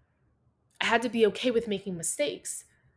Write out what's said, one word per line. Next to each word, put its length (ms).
I 60
had 160
to 80
be 180
okay 240
with 160
making 300
mistakes. 680